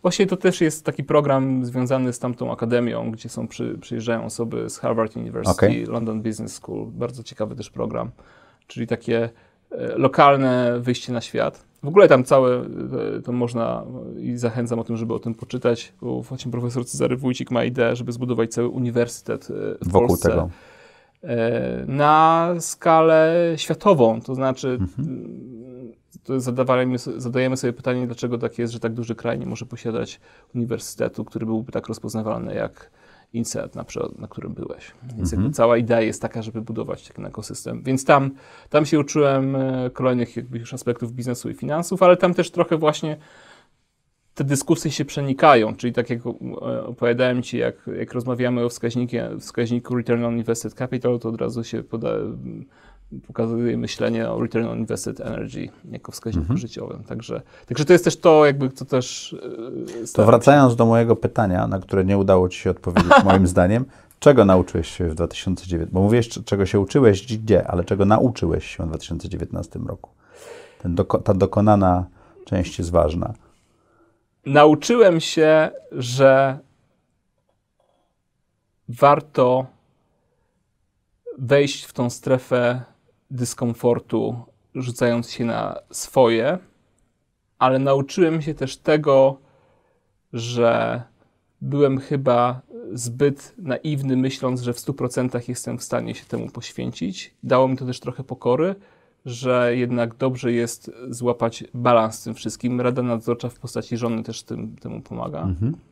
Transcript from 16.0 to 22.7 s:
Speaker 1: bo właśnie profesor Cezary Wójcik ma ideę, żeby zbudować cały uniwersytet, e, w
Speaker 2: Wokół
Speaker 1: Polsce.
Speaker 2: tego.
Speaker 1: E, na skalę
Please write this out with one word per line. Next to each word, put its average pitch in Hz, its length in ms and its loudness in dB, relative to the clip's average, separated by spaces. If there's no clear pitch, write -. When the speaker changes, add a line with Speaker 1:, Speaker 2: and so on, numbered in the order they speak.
Speaker 1:
bo 123 200 -6
właśnie 131 300 -10
profesor 120 340 -6
Cezary 127 320 -2
Wójcik 131 340 -4
ma 120 120 0
ideę, 120 320 0
żeby 120 160 -8
zbudować 117 420 -4
cały 120 140 -2
uniwersytet, 120 840 -4
e, 98 360 -8
w 85 60 -2
Speaker 2:
Wokół 120 160 4
Speaker 1:
Polsce. 87 220 2
Speaker 2:
tego. 87 200 0
Speaker 1:
E, 123 640 -2
na 156 640 4
skalę 160 720 4